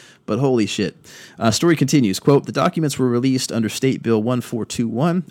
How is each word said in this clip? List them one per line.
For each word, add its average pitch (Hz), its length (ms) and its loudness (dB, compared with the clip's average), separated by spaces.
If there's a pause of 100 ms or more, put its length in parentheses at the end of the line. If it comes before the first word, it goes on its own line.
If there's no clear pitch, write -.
(260)
but 104 120 -2
holy 127 260 2
shit. 98 320 -4 (420)
Uh, 113 120 2
story 165 260 2
continues, 131 420 2
quote, 139 280 4
The 117 60 -8
documents 160 460 -2
were 127 120 0
released 131 420 0
under 110 160 -2
State - 340 -2
Bill 113 200 2
one 123 180 -2
four 113 240 -8
two 117 240 -6
one, 160 420 -2